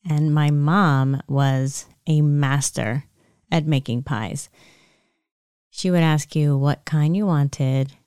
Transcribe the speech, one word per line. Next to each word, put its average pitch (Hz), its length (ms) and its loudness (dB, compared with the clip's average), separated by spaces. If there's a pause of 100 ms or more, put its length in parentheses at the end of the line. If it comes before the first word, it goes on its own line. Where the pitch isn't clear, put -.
And 151 240 0
my 151 180 2
mom 143 760 2
was 139 560 -2 (220)
a 151 160 2
master 143 800 0 (480)
at 156 140 0
making 135 380 -2
pies. 110 440 -8 (1200)
She - 220 -4
would 170 120 4
ask 156 320 0
you 147 220 2
what 139 300 -2
kind 156 280 0
you 208 120 0
wanted 139 680 0 (140)